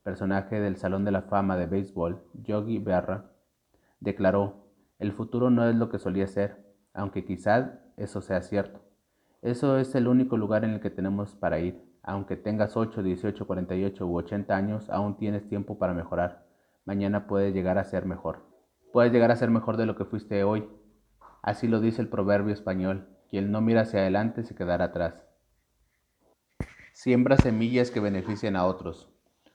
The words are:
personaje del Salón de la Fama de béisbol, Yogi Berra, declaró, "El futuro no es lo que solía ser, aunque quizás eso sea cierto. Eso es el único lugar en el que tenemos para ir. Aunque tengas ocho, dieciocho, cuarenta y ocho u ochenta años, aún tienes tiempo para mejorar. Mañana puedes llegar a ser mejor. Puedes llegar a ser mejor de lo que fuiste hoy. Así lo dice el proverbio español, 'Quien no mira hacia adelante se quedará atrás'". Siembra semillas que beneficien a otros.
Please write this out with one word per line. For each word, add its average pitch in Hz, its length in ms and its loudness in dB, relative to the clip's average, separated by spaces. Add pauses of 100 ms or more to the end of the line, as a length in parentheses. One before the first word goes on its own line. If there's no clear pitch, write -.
personaje 98 580 -2
del 101 160 -2
Salón 98 280 -2
de 104 60 0
la 95 120 0
Fama 98 360 0
de 87 80 -2
béisbol, 90 560 -4 (120)
Yogi 107 440 -4
Berra, 98 540 -2 (680)
declaró, 101 680 0 (300)
"El 104 140 -4
futuro 120 380 0
no 117 180 6
es 117 80 4
lo 117 140 0
que 101 80 -6
solía 95 280 -2
ser, - 460 -6 (220)
aunque 98 320 -6
quizás 110 440 2 (280)
eso 101 240 -8
sea 92 180 -2
cierto. - 400 -4 (640)
Eso 131 340 0
es 131 180 0
el 123 140 4
único 127 300 4
lugar 107 260 2
en 110 60 0
el 107 100 -4
que 101 100 -4
tenemos 98 440 -4
para 82 240 0
ir. 87 340 -6 (120)
Aunque 98 320 -6
tengas 107 400 -2
ocho, 110 240 -2
dieciocho, 95 460 -2
cuarenta 92 300 -4
y 95 80 0
ocho 98 240 -4
u 87 100 -2
ochenta 101 380 -2
años, 107 340 -4
aún 101 280 -2
tienes 104 300 -4
tiempo 101 300 -6
para 92 160 0
mejorar. 87 500 -4 (400)
Mañana 101 440 -2
puedes 98 260 0
llegar 92 240 2
a 95 60 0
ser 92 220 -4
mejor. 90 380 -6 (480)
Puedes 120 200 6
llegar 117 180 6
a 117 60 4
ser 117 140 0
mejor 113 260 2
de 113 100 0
lo 110 80 -2
que - 100 -6
fuiste 104 380 -4
hoy. 104 260 0 (760)
Así 107 260 -2
lo 113 120 2
dice 113 220 0
el 107 60 -2
proverbio 101 440 0
español, 95 540 -2 (240)
'Quien 101 220 -2
no 107 80 0
mira 113 220 4
hacia 110 180 0
adelante 104 420 0
se - 140 -12
quedará 87 300 0
atrás'". 85 380 -4 (1700)
Siembra 127 440 4
semillas 123 560 6
que 117 80 0
beneficien 101 560 -2
a 90 100 4
otros. 92 420 -4 (460)